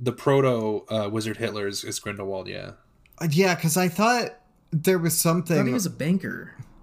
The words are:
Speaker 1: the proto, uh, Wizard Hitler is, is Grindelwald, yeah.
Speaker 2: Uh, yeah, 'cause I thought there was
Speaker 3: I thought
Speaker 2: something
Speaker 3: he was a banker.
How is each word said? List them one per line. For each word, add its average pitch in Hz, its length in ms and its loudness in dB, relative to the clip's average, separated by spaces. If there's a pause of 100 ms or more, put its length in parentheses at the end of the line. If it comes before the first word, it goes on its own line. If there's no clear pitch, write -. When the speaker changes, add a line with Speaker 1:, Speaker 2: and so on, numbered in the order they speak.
Speaker 1:
the 123 120 -2
proto, 120 760 2
uh, 107 220 0
Wizard 110 260 -4
Hitler 104 320 -4
is, 101 160 -8
is 104 140 -6
Grindelwald, 98 500 -8
yeah. 95 240 -10 (460)
Speaker 2:
Uh, 165 120 -2
yeah, 180 240 4
'cause 165 220 0
I 185 120 2
thought 226 420 0 (420)
there 180 260 2
was 165 140 0
Speaker 3:
I - 40 -2
thought - 40 0 (280)
Speaker 2:
something 147 180 4
Speaker 3:
he 123 60 0
was 208 140 0
a - 40 -2
banker. 127 640 -4 (280)